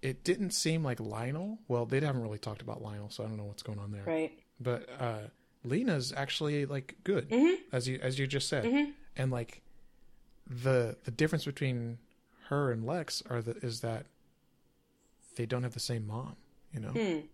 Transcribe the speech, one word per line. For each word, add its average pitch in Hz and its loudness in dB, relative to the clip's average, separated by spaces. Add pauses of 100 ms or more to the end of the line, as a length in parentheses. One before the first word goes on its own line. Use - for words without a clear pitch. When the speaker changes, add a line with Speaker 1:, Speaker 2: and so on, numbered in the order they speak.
Speaker 1:
it 135 -4
didn't 180 2
seem 160 2
like 127 0
Lionel, 131 -4
well, 120 2
they 127 2
haven't 139 2
really 107 -4
talked 107 -6
about 113 -6
Lionel, 104 -8
so 110 -8
I 110 -4
don't 110 -4
know 104 -6
what's 104 -10
going 104 -6
on 101 -6
there. 101 -6
Speaker 2:
Right. 160 0 (280)
Speaker 1:
But, 120 0 (120)
uh, 117 -2 (440)
Lena's 143 2
actually, 143 0
like, 139 -6
good, 175 2
Speaker 2:
Mm-hmm. 311 6
Speaker 1:
as 123 2
you, 131 -2
as 131 0
you 139 2
just 139 0
said. 135 2
Speaker 2:
Mm-hmm. 285 4 (260)
Speaker 1:
And, 131 2
like, 120 -4 (880)
the, 123 4
the - -4
difference 151 4
between 123 -2 (500)
her 139 4
and 113 0
Lex 156 -2
are 120 0
the, 113 -2
is 117 -4
that 113 -2 (1300)
they 120 -2
don't 123 0
have 120 -4
the 117 -8
same 113 -2
mom, 113 -6 (380)
you 151 -4
know? 214 -6
Speaker 2:
Hmm. 185 0 (140)